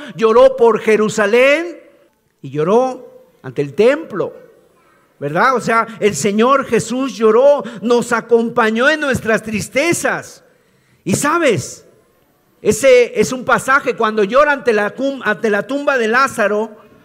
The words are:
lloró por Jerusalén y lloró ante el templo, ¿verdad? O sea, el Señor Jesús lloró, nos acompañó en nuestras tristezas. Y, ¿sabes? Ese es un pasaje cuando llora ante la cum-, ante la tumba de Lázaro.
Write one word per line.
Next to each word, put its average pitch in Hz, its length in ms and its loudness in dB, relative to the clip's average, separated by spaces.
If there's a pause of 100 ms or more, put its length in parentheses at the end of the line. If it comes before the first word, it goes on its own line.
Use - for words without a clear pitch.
(160)
lloró 233 400 4
por 226 240 2
Jerusalén 240 1040 0 (580)
y 139 100 -16
lloró 214 760 -2 (160)
ante 127 180 -10
el 143 140 -4
templo, 247 580 0 (880)
¿verdad? 175 340 0
O 220 60 -2
sea, 202 260 0 (140)
el 202 160 0
Señor 233 480 0
Jesús 240 500 -4
lloró, 233 480 4 (200)
nos 240 300 0
acompañó 226 760 0
en 311 120 0
nuestras 226 420 -2
tristezas. 220 1000 -4 (640)
Y, 196 120 -2
¿sabes? 285 680 -2 (760)
Ese 240 600 2
es 214 120 -2
un 254 120 -10
pasaje 262 520 0
cuando 220 260 -2
llora 262 300 2
ante 247 200 -2
la 208 180 -2
cum-, 262 340 -6
ante 214 260 -2
la 202 160 -2
tumba 285 320 -2
de 226 80 0
Lázaro. 220 720 -2 (280)